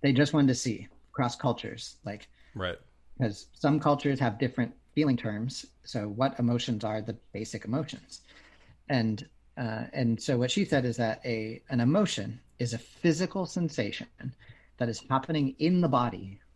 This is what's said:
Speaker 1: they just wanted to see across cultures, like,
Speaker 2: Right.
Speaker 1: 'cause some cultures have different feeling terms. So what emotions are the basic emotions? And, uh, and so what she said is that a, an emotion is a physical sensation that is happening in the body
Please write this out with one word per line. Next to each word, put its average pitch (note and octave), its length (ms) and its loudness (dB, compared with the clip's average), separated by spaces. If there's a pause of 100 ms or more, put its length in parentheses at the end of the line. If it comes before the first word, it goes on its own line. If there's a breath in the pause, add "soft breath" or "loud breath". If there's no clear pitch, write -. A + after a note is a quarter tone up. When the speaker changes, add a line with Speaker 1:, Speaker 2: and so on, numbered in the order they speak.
Speaker 1:
they C#3 120 4
just C#3+ 200 4
wanted C#3+ 160 6
to C3 60 4
see A2 320 -6 (240)
across B2 260 -2
cultures, - 680 -4
like, G#2 240 -12 (260 soft breath)
Speaker 2:
Right. F#2 240 -4 (400)
Speaker 1:
'cause G#2+ 340 -2
some D3 280 2
cultures C#3+ 400 2
have A#2 180 0
different A#2+ 360 -2 (200)
feeling D3 220 4
terms. A2+ 500 -6 (180)
So G#2+ 240 -6
what B2+ 300 0
emotions A#2+ 460 0
are G#2+ 180 -2
the G#2+ 120 -6 (180)
basic A2 320 -8
emotions? - 580 -6 (680 soft breath)
And, A2+ 400 0 (280)
uh, A2+ 360 -6
and A#2 280 2
so C3 180 0
what B2 140 2
she G3+ 120 2
said C3+ 200 2
is A#2+ 140 0
that A2+ 260 0
a, A2+ 440 -6
an B2+ 120 0
emotion B2 600 2 (200)
is A#2+ 140 -2
a A#2 40 -4
physical F3+ 680 0
sensation C#3 640 -4 (680 soft breath)
that A#2+ 100 0
is A2+ 120 -6 (100)
happening C3+ 480 0
in F3 220 4
the E3+ 80 4
body G2+ 520 0 (160)